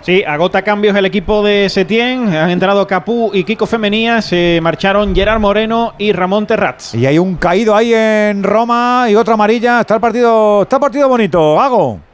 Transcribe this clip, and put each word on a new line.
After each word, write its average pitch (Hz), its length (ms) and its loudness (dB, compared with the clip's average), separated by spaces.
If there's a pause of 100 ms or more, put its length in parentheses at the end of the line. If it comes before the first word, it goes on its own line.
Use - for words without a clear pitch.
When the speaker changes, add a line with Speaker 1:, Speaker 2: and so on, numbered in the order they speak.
Speaker 1:
Sí, 185 260 0
agota 175 360 -2
cambios 208 340 0
el 196 80 0
equipo 208 400 -2
de 202 240 0
Setién. 226 640 -2
Han 160 140 0
entrado 185 360 0
Capú 214 480 -4
y 185 120 -2
Kiko 220 200 -4
Femenia. 220 560 -2
Se 175 400 0
marcharon 196 540 0
Gerard 208 240 0
Moreno 220 580 -2
y 208 140 -2
Ramón 190 340 0
Terrats. 208 480 -4
Speaker 2:
Y 117 120 0
hay 147 120 2
un 185 200 0
caído 190 360 0
ahí 226 200 2
en 214 500 0
Roma 240 640 0
y 208 80 2
otra 226 200 2
amarilla. 226 440 2
Está 214 160 0
el 226 60 0
partido, 220 600 2
está 254 120 0
el 269 60 2
partido 277 260 0
bonito, 175 480 2
Gago. 165 460 0 (120)